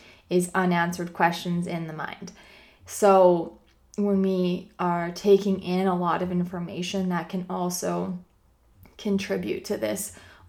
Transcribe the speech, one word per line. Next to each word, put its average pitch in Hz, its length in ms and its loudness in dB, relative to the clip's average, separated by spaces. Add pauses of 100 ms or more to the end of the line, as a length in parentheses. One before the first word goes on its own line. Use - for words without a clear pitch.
(300)
is 180 240 0
unanswered 175 600 0
questions 175 520 0
in 165 220 -6
the 156 60 -10
mind. - 400 -12 (520)
So 180 720 6 (380)
when 202 260 0
we 180 480 0 (100)
are 175 320 -2
taking 196 500 2
in 185 260 0
a 180 80 2
lot 175 260 0
of 180 100 -2
information, 180 800 -4
that 170 200 -2
can 185 200 -6
also 180 680 -4 (800)
contribute 196 680 -4
to 214 120 -4
this 208 360 -4 (360)